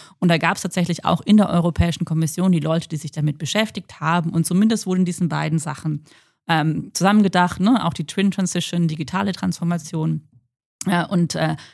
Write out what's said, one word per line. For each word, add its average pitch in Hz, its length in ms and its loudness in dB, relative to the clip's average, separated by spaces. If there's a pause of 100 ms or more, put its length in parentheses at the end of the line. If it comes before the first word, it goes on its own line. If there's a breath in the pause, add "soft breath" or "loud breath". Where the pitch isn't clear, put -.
(200 loud breath)
Und 180 80 2
da 170 100 4
gab's 170 240 0
tatsächlich 170 440 -4
auch 165 160 2
in 214 160 4
der 202 120 4
Europäischen 170 540 0
Kommission 160 480 0
die 170 80 2
Leute, 160 300 -2
die 160 80 -6
sich 151 140 -10
damit 147 260 -2
beschäftigt 202 640 -4
haben. 165 300 0
Und 170 140 0
zumindest 214 400 2
wurden 185 200 0
diesen 175 240 -2
beiden 151 280 -2
Sachen, 151 460 -6 (460 soft breath)
ähm, 156 440 0
zusammengedacht, 185 680 4
ne? 220 240 2
Auch 165 80 0
die 156 120 -6
Twin 196 260 0
Transition, 175 580 -2
digitale 180 420 -2
Transformation, 165 960 -4 (580)
äh, 175 200 0
und, 175 300 0
äh, 160 200 -2 (180 loud breath)